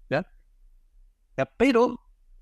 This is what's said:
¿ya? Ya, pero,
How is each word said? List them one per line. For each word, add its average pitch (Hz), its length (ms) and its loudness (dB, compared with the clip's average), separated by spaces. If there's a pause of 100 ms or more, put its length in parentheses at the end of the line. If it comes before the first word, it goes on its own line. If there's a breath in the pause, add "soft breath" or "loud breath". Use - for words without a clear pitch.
¿ya? 143 160 -4 (1120)
Ya, 135 80 -2
pero, 240 540 0 (420)